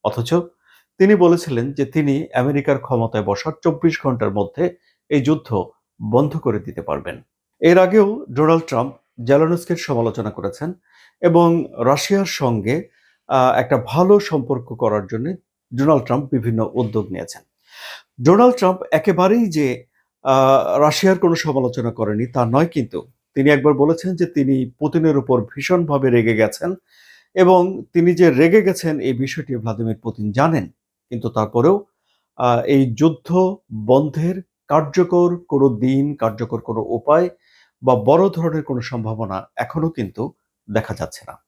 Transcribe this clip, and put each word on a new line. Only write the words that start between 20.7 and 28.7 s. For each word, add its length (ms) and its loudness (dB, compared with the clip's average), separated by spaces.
রাশিয়ার 400 2
কোনো 160 2
সমালোচনা 560 -4
করেনি 340 -4
তা 200 0
নয়, 200 2
কিন্তু 420 -8
তিনি 160 2
একবার 240 4
বলেছেন 420 0
যে 100 0
তিনি 540 -2
পুতিনের 380 0
উপর 240 0
ভীষণভাবে 680 -2
রেগে 260 2
গেছেন 400 -2
এবং 500 4
তিনি 220 4
যে 160 6
রেগে 300 4
গেছেন 380 -2